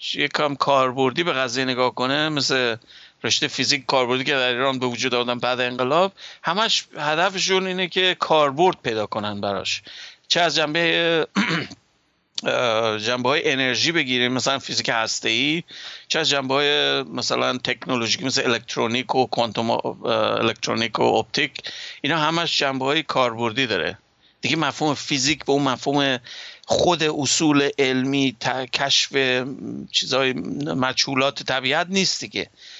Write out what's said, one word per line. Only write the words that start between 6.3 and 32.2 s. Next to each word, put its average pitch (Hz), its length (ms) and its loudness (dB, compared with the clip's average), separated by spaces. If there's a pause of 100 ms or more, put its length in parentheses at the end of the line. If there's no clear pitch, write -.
همش 202 420 0 (120)
هدفشون 185 680 0
اینه 185 200 -2
که 185 320 2
کاربرد 151 640 4
پیدا 110 220 -2
کنن 104 360 -6
براش. - 400 -4 (460)
چه 170 140 2
از 160 140 2
جنبه، 165 720 2
<clears throat> - 20 -4 (1160)
اه، 113 560 0
جنبه‌های 123 520 0
انرژی 131 400 0
بگیریم، 127 400 0
مثلاً 131 280 0
فیزیک 117 300 -4
هسته‌ای، 123 760 0 (440)
چه 160 120 -2
از 147 100 0
جنبه‌های 139 720 2
مثلاً 127 540 -2
تکنولوژیک 123 640 -2
مثل 135 220 0
الکترونیک 120 720 -2
و 127 100 4
کوانتوم، 117 440 -2
اه، 117 100 0 (360)
الکترونیک 110 840 0
و - 40 2
اپتیک، 117 480 0 (500)
اینا 147 160 0
همش 160 400 0
جنبه‌های 139 460 0
کاربردی 117 640 0
داره. 87 300 -2 (440)
دیگه 123 140 0
مفهوم 151 380 0
فیزیک 139 520 -2
به 143 60 2
اون 143 120 4
مفهوم 135 560 0 (460)
خود 165 380 2
اصول 143 640 2 (100)
علمی، 131 600 2
ت-، 127 340 -2
کشف 135 720 0 (480)
چیزای 131 420 0
مجهولات 135 1120 -2
طبیعت 135 460 0
نیست 190 320 0